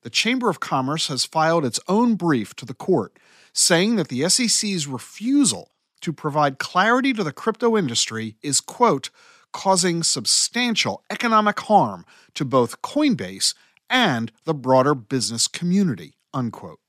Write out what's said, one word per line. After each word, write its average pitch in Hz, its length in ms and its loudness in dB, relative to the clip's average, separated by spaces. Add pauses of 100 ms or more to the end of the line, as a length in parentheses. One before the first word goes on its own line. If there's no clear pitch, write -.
The 131 80 -14
Chamber 240 400 0
of 165 100 -2
Commerce 143 480 -2
has 135 160 -4
filed 160 400 2
its 120 240 -2
own 226 280 4
brief 151 400 0
to - 100 -14
the - 80 -12
court, - 440 -2 (360)
saying 196 420 2
that 170 140 -2
the 127 140 -2
S 185 160 0
E 233 100 0
C's 190 360 -2
refusal 202 880 -2 (300)
to 165 100 -6
provide 147 480 -2
clarity 240 540 2
to 208 100 -4
the 147 80 -2
crypto 226 460 0
industry 113 640 -2
is, 143 180 -4
quote, 196 500 0 (440)
"causing 175 500 0
substantial - 1040 -2
economic 214 520 2
harm 117 440 2 (280)
to - 100 -4
both 123 380 2
Coinbase 196 720 0 (360)
and 160 420 0 (120)
the 160 100 -2
broader 131 400 4
business 117 540 -2
community," 175 680 -2 (160)
unquote. 113 560 -8